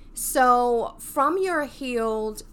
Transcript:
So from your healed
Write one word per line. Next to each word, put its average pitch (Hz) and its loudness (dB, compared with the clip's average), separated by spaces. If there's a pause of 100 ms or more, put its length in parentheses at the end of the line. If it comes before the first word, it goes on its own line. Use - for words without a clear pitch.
(140)
So 247 2
from 294 0
your 349 -2
healed 220 -4